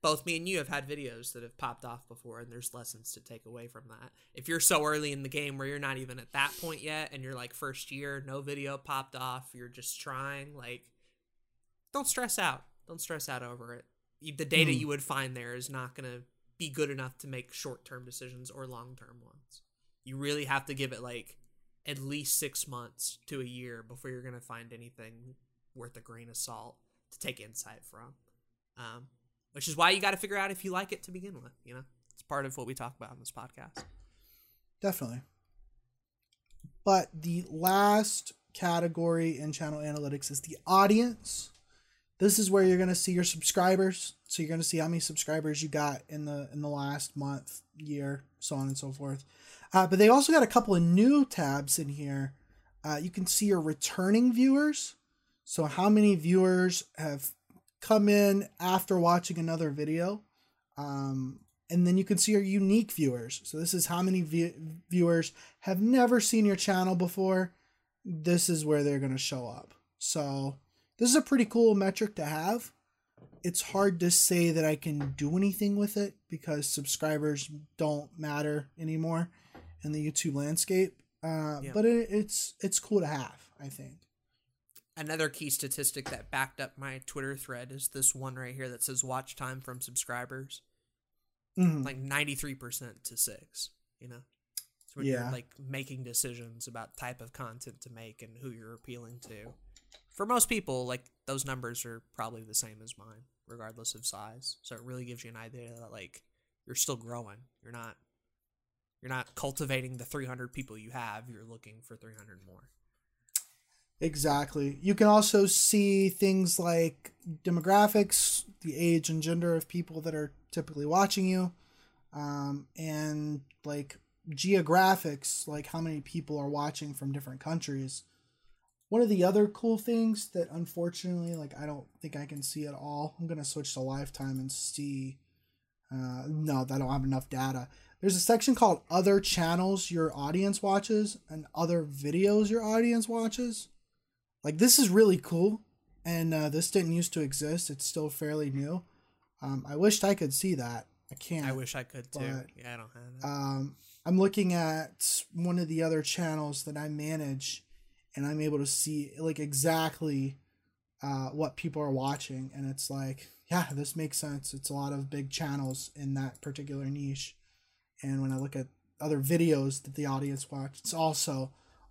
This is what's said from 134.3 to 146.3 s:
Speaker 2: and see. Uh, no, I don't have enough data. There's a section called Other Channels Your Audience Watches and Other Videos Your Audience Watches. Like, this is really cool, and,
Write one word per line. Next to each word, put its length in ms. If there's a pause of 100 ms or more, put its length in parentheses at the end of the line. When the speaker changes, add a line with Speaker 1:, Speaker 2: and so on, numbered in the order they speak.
Speaker 2:
and 120
see. 640 (760)
Uh, 360
no, 420
I 80
don't 140
have 120
enough 260
data. 400 (320)
There's 140
a 40
section 340
called 360
Other 320
Channels 680
Your 260
Audience 460
Watches 560 (120)
and 160 (100)
Other 280
Videos 640
Your 140
Audience 440
Watches. 640 (760)
Like, 140
this 200
is 120
really 280
cool, 440 (440)
and, 280